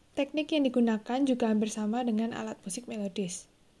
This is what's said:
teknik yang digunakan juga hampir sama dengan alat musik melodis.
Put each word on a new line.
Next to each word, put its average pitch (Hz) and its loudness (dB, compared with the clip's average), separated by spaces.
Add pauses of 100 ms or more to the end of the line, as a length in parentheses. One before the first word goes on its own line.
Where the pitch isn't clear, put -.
(160)
teknik 302 -2
yang 302 4
digunakan 240 2
juga 247 2
hampir 214 2
sama 214 -2
dengan 226 0
alat 220 -8 (100)
musik 240 -8
melodis. 202 -6 (340)